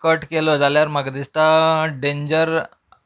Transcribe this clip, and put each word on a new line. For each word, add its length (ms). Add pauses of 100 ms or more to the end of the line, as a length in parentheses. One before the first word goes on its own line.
कट 220
केलो 340
जाल्यार 300
म्हाका 220
दिसता 800
डेंजर 720 (460)